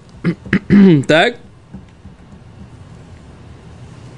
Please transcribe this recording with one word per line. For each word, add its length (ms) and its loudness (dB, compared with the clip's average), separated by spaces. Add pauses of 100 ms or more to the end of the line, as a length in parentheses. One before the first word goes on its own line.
(240)
<clears throat> 840 0
Так? 300 -2 (2750)